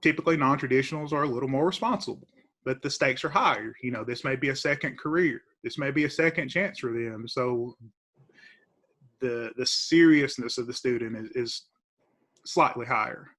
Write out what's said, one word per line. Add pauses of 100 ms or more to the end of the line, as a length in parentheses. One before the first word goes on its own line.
Typically,
non-traditionals
are
a
little
more
responsible, (380)
but
the
stakes
are
higher.
You
know,
this
may
be
a
second
career. (200)
This
may
be
a
second
chance
for
them.
So (1400)
the,
the
seriousness
of
the
student
is,
is (840)
slightly
higher. (100)